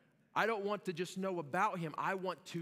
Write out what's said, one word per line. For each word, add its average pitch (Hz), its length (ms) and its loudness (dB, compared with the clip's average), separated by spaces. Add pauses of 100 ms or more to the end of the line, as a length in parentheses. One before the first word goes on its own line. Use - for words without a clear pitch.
(340)
I 190 120 6
don't 214 180 2
want 202 220 -2
to 185 60 -2
just 175 260 -4
know 190 200 0
about 180 400 0
him. 160 180 -4
I 170 180 0
want 180 320 -4
to 175 160 -6